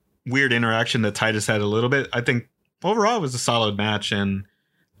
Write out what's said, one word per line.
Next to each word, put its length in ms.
weird 280
interaction 500
that 100
Titus 320
had 160
a 60
little 220
bit. 240
I 80
think 260
overall 340
it 40
was 140
a 40
solid 380
match. 340
And, 340